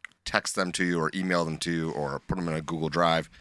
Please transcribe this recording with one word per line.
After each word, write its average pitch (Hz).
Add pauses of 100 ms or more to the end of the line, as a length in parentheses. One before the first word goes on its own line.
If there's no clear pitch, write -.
(260)
text -
them 92
to 95
you 87
or 78
email 92
them 78
to 85
you 82
or 69
put -
them 87
in 80
a 80
Google 78
Drive. 82 (120)